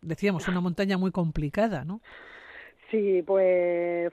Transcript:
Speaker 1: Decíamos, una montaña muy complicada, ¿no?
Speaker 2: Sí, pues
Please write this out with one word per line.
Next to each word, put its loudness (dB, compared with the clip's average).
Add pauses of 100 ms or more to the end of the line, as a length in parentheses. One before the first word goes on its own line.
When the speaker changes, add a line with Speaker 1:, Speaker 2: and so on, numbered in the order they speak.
Speaker 1:
Decíamos, -2
una 0
montaña 0
muy 0
complicada, -2
¿no? -10 (920)
Speaker 2:
Sí, 2
pues 2